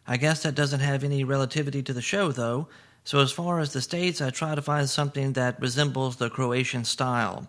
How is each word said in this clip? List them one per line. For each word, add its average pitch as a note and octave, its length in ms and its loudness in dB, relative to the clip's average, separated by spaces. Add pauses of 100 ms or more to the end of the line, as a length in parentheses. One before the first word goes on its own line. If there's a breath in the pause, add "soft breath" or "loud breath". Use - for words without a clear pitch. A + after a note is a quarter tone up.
I B2 120 -2
guess D3+ 260 2
that C#3+ 120 0
doesn't C#3 260 2
have C#3 240 0
any C#3 180 0
relativity C#3 600 0
to C3 100 -4
the B2 80 -6
show, F#3+ 320 0
though. B2 340 -2 (380 loud breath)
So C#3+ 140 2
as C3+ 120 6
far E3+ 300 0
as C#3+ 100 -2
the C3 80 -4
States, F3 400 -2
I C3 120 0
try D#3 220 -2
to D3 80 0
find D3 280 2
something C#3 420 0
that B2 300 0
resembles C3 560 0
the A#2 120 -2
Croatian B2 540 0
style. A#2 640 -2